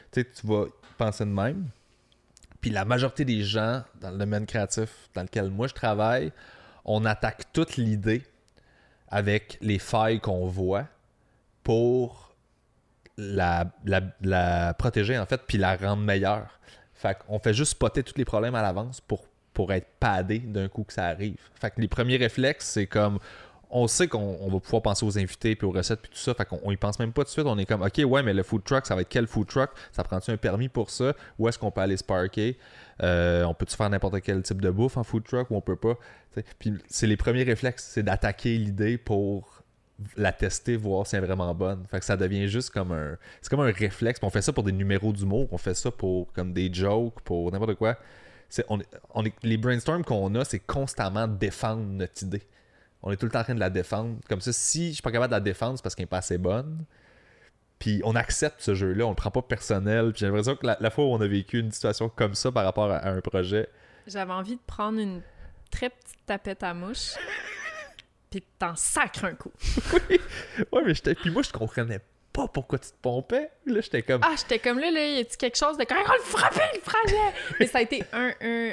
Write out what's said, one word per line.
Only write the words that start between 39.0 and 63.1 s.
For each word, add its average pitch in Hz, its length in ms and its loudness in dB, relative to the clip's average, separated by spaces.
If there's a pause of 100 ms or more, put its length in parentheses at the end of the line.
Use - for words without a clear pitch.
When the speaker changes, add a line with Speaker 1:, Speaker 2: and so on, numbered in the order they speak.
Speaker 1:
la 98 160 2
tester, 113 460 0
voir 101 280 0
si 107 100 -2
elle 95 80 0
est - 20 0
vraiment 90 280 0
bonne. 92 360 -2
Fait 95 80 -2
que - 80 -6
ça 101 100 2
devient 98 320 0
juste 117 220 -2
comme 92 220 -2
un, 76 260 -6 (240)
c'est - 80 -8
comme 143 100 2
un 131 100 4
réflexe. 107 500 0
Puis 104 60 0
on 95 40 0
fait 104 100 2
ça 147 140 0
pour 113 100 2
des 98 80 2
numéros 98 400 2
d'humour, 98 400 2
on 87 60 -4
fait 92 160 -2
ça - 160 -2
pour 90 420 -2
comme 90 220 -4
des 90 180 0
jokes, 104 520 0
pour 87 280 -2
n'importe 104 220 0
quoi. 113 240 0 (520)
C'est, - 180 -4
on 104 120 0
est, - 80 -10 (260)
on 110 100 0
est, 107 80 0 (100)
les 113 140 2
brainstorms 123 480 0
qu'on 101 300 0
a, 127 100 0
c'est 110 140 -4
constamment 113 680 -2
défendre 110 580 -2
notre 95 380 -6
idée. 98 200 -4 (600)
On 98 80 -4
est 101 60 -2
tout - 80 -4
le 113 80 0
temps 123 80 0
en 113 40 -2
train 123 100 -2
de 113 60 0
la 92 100 2
défendre. 107 460 -2 (120)
Comme 98 140 -2
ça, 123 100 -2
si 165 360 0
je 160 60 -6
suis - 80 -10
pas 127 100 -2
capable 120 180 2
de 117 60 2
la 101 40 2
défendre, 113 380 -2
c'est - 40 -16
parce 92 120 -6
qu'elle 92 100 -6
est - 20 -6
pas 92 120 -2
assez 90 180 -2
bonne. 131 480 -2 (920)
Puis 104 260 0
on 110 100 2
accepte - 460 0
ce 101 140 2
jeu-là, 95 320 2
on 110 40 0
le 92 40 -2
prend - 160 -2
pas - 100 0
personnel. 110 720 2
Puis - 80 -6
j'ai 104 60 2
l'impression 107 300 2
que 131 100 -4
la, 110 140 2
la 113 100 2
fois 147 160 2
où - 20 4
on 117 140 2
a 104 40 4
vécu 101 340 0
une 113 120 -2
situation 113 380 -2
comme 101 240 0
ça 127 180 0
par 110 120 2
rapport 104 260 2
à, 92 60 2
à 95 160 -2